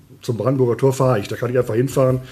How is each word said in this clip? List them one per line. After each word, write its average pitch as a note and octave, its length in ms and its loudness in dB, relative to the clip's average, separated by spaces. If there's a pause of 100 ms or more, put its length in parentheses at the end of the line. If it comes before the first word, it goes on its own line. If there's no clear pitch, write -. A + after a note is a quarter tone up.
(220)
zum A#2+ 140 -4
Brandenburger B2+ 400 0
Tor C3 160 2
fahre B2+ 300 2
ich. - 80 -10
Da A2 80 -8
kann A#2 120 -4
ich B2 80 0
einfach A#2 180 0
hinfahren. C3 440 0 (120)